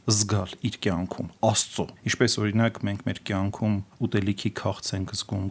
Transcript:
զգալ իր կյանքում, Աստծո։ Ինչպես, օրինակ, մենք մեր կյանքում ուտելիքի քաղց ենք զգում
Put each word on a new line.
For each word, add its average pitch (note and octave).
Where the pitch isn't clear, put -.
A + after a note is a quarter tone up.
զգալ G#2
իր -
կյանքում, F2+
Աստծո։ -
Ինչպես, A#2+
օրինակ, A2
մենք G2+
մեր G2+
կյանքում G2+
ուտելիքի G#2
քաղց -
ենք F#2+
զգում G2